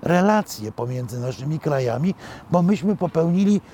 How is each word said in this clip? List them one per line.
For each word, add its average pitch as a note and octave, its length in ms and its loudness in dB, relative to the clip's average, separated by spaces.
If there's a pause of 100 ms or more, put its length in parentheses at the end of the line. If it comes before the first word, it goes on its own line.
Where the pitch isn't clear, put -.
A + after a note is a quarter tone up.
relacje F3+ 680 2
pomiędzy B2 480 -6
naszymi C3 400 -4
krajami, C3+ 560 0 (360)
bo F3 100 4
myśmy F3+ 340 2
popełnili F3+ 680 2 (120)